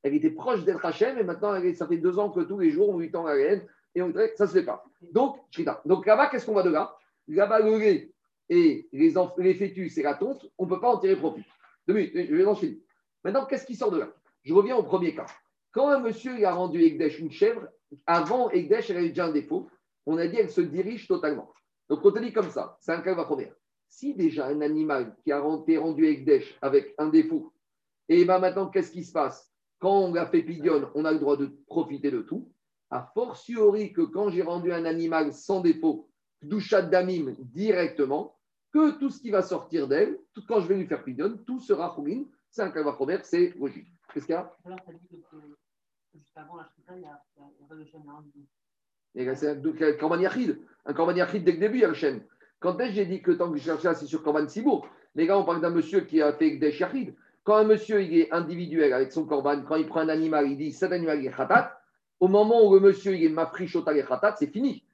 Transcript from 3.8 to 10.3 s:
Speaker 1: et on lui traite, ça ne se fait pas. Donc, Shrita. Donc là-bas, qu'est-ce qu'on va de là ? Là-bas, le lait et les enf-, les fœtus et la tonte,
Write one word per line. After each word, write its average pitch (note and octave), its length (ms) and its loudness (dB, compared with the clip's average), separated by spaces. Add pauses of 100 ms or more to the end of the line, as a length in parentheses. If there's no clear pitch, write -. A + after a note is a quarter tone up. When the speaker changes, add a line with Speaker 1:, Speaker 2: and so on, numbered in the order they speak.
Speaker 1:
et F3+ 60 0
on F3+ 60 -2
lui E3 60 -4
traite, A3 240 -2
ça G#3 60 2
ne F#3+ 60 2
se D#3 100 -10
fait - 60 -2
pas. - 180 -8 (300)
Donc, B3 240 2 (140)
Shrita. - 340 -6
Donc F3 200 2
là-bas, A3+ 220 6
qu'est-ce B3+ 180 -4
qu'on A3 80 -4
va G3 100 2
de F3+ 60 4
là ? D3+ 260 -2 (320)
Là-bas, G3+ 320 2
le A3 180 4
lait G#3 340 2 (380)
et E3 420 4
les D#3 260 4
enf-, F3+ 200 0
les F#3 180 4
fœtus F#3 420 -6
et D3 60 -2
la D3 120 0
tonte, - 420 -6